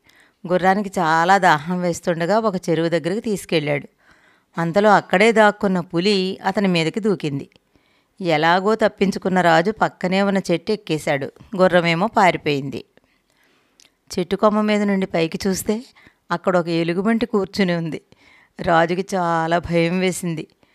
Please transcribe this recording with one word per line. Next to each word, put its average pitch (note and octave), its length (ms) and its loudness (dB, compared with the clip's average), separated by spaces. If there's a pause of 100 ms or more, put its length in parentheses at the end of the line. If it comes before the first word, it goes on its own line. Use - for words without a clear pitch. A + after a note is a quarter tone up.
(480)
గుర్రానికి F#3+ 420 0 (100)
చాలా E3+ 380 4
దాహం F3 440 2
వేస్తుండగా F3 580 -2
ఒక F#3+ 300 -4
చెరువు E3 200 0
దగ్గరికి E3+ 320 -2
తీసుకెళ్ళాడు. D3+ 680 -4 (720)
అంతలో F3 320 2
అక్కడే G3 420 4
దాక్కున్న G#3 480 2
పులి F#3 680 -2
అతని G3 220 -2
మీదకి E3 320 0
దూకింది. D#3+ 500 -4 (720)
ఎలాగో E3+ 540 2
తప్పించుకున్న F#3+ 680 0
రాజు E3+ 300 4
పక్కనే F#3 500 -2
ఉన్న G3 160 0 (140)
చెట్టు E3+ 200 -2
ఎక్కేశాడు. D#3 600 -4 (260)
గుర్రమేమో F3 500 2
పారిపోయింది. D3+ 800 0 (1300)
చెట్టు F3+ 160 -4
కొమ్మ G#3+ 260 2
మీద G#3+ 200 0
నుండి G3 240 0
పైకి E3 420 -2
చూస్తే G#3 380 -4 (460)
అక్కడ F3+ 260 0
ఒక E3+ 100 0
ఎలుగుబంటి F3 580 -2
కూర్చుని F#3+ 500 -2
ఉంది. E3 260 -6 (600)
రాజుకి F3 540 0
చాలా E3+ 440 0
భయం E3+ 400 0
వేసింది. F3+ 480 -4 (280)